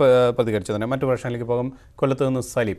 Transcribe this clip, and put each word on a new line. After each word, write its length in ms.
പ-, 340
പ്രതികരിച്ചതിന്. 520
മറ്റു 200
പ്രശ്നങ്ങളിലേക്ക് 440
പോകും. 220
കൊല്ലത്ത് 300
നിന്ന് 140
സലീം. 380